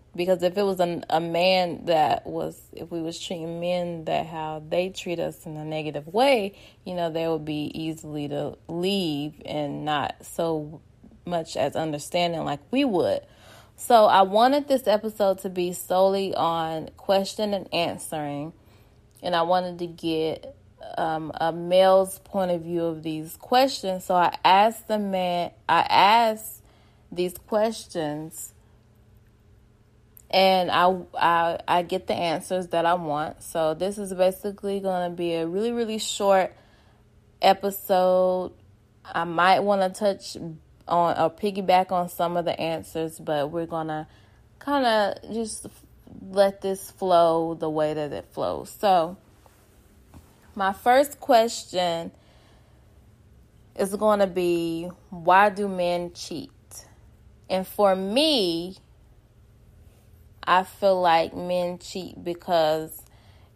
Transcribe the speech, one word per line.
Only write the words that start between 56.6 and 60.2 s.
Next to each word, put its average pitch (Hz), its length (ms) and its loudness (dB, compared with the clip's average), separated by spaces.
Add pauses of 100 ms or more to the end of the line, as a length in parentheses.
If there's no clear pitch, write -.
And 190 160 -2
for 196 300 2
me, 190 840 0 (1700)